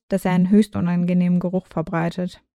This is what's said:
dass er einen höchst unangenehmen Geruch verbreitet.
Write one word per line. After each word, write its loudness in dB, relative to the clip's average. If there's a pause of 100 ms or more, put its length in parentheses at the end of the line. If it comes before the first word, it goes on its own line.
dass -4
er 0
einen 2
höchst 2
unangenehmen 0
Geruch -4
verbreitet. -6 (180)